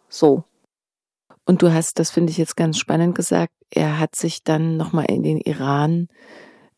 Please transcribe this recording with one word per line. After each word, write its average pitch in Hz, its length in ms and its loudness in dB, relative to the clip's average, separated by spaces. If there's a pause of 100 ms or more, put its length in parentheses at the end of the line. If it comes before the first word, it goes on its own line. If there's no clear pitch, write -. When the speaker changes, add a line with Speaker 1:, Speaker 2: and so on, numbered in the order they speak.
Speaker 1:
so. 147 360 2 (1000)
Speaker 2:
Und 180 180 4
du 170 100 6
hast, 160 260 -2
das 160 120 0
finde 170 200 0
ich 165 80 -8
jetzt 160 180 -2
ganz 160 220 0
spannend 170 360 0
gesagt, - 380 -2 (180)
er 156 280 0
hat 156 180 -4
sich - 280 -6
dann 160 320 0
nochmal 160 340 -2
in - 120 0
den 156 160 0
Iran, 147 720 -2 (680)